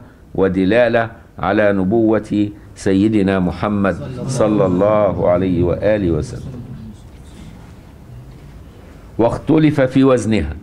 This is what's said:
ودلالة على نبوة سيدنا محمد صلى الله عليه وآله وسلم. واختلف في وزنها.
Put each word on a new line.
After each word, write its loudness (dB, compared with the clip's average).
ودلالة 2
على 2
نبوة 0
سيدنا 2
محمد -2
صلى 0
الله 2
عليه 0
وآله 0
وسلم. -6
واختلف 2
في 2
وزنها. 2